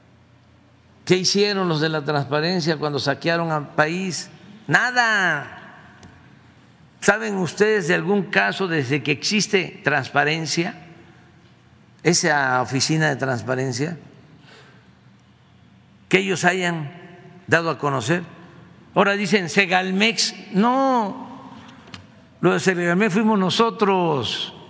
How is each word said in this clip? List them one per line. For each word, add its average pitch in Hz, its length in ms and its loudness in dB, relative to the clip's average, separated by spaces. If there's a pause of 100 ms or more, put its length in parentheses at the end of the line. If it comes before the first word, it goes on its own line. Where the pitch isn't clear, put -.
(1040)
¿Qué 180 120 4
hicieron 190 520 0
los 156 120 0
de 160 100 0
la 156 140 -2
transparencia 151 720 0
cuando 147 220 -2
saquearon 160 540 -2
al 147 220 -4
país? 175 540 -2 (380)
Nada. 202 920 0 (1400)
¿Saben 208 360 0
ustedes 196 500 2
de 175 80 2
algún 175 300 0
caso 196 420 0
desde 147 380 0
que - 80 2
existe 185 720 -2
transparencia, 147 880 0 (1300)
esa 147 580 2
oficina 151 480 0
de 139 80 -2
transparencia, 131 800 -4 (2000)
que 185 100 4
ellos 190 260 -2
hayan 175 460 -2 (560)
dado 165 240 2
a 139 80 -4
conocer? 139 440 -2 (720)
Ahora 202 180 4
dicen 202 360 0
Segalmex. 190 1040 0
No, 247 760 0 (1120)
lo 175 120 4
de 180 80 2
Segalmex 175 520 2
fuimos 214 260 2
nosotros 185 1160 0 (160)